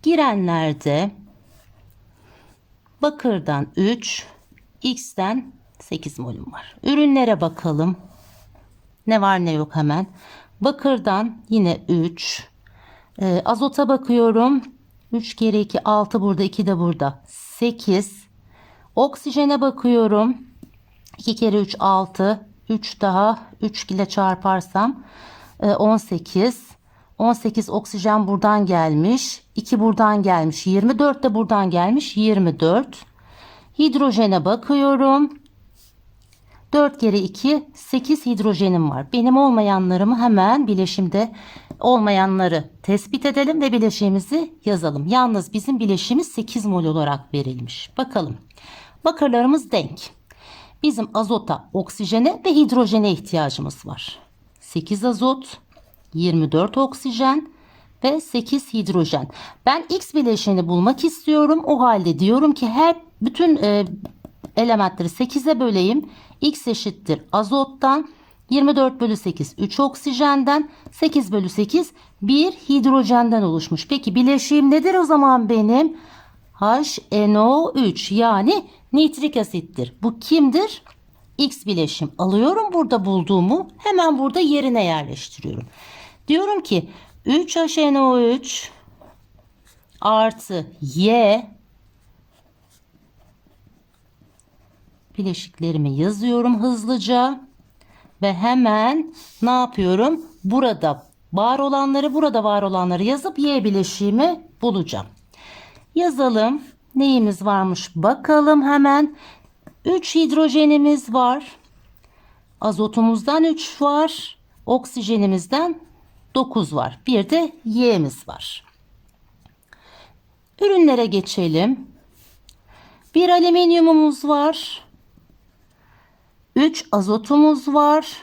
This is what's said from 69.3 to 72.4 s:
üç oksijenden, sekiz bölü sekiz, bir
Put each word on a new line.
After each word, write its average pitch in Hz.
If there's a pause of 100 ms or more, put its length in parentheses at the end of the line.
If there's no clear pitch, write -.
üç 202
oksijenden, 277 (220)
sekiz 285
bölü 196
sekiz, 214 (300)
bir 285